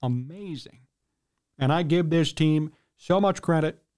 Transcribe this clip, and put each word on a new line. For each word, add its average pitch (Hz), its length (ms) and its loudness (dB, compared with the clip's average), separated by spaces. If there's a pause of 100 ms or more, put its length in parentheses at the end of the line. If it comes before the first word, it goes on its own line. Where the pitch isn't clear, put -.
amazing. 131 800 -8 (800)
And 131 120 2
I 170 120 2
give 165 260 2
this 165 240 2
team 156 380 0 (240)
so 185 260 0
much 190 220 0
credit 160 400 0 (140)